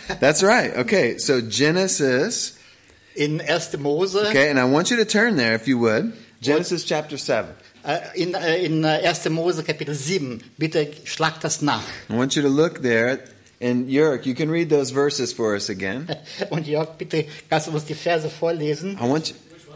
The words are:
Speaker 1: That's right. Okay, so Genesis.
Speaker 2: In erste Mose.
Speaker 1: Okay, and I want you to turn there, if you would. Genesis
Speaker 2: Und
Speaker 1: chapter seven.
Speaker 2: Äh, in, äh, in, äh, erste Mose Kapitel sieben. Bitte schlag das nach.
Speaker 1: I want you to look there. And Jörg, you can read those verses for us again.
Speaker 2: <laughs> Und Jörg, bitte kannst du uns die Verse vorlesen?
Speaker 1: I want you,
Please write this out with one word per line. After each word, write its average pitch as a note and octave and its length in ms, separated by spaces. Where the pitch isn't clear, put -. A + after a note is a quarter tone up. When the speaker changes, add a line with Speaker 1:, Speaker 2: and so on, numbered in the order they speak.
Speaker 1:
That's C#3+ 240
right. G3 340
Okay, C3 400
so B2+ 240
Genesis. D3 1160
Speaker 2:
In D3+ 260
erste E3 360
Mose. D#3 380
Speaker 1:
Okay, D3 200
and C#3 100
I B2+ 60
want D3 240
you A#3+ 80
to A3 80
turn A3 300
there, A#2 180
if A2+ 140
you B2+ 120
would. A#2 340
Genesis E3 420
Speaker 2:
Und - 40
Speaker 1:
chapter D3+ 300
seven. G#2+ 320
Speaker 2:
Äh, D#3 140
in, F3+ 180
äh, E3+ 300
in, D#3+ 200
äh, D#3 200
erste D#3+ 260
Mose E3 340
Kapitel D3+ 300
sieben. C#3 480
Bitte D#3 300
schlag D#3+ 380
das D3+ 200
nach. B2 220
Speaker 1:
I G#2+ 80
want C3 180
you D3+ 60
to C#3+ 80
look D#3+ 320
there. B2 380
And B2 260
Jörg, C3+ 380
you C3 80
can D3+ 160
read E3 200
those C#3 220
verses C#3 400
for A2 220
us G2+ 160
again. G2 380
Speaker 2:
<laughs> - 180
Und D#3+ 180
Jörg, D#3 300
bitte D#3+ 280
kannst D#3 180
du E3 40
uns D3+ 140
die D#3 80
Verse D#3+ 360
vorlesen? E3 720
Speaker 1:
I A#2 80
want D#3 220
you, - 60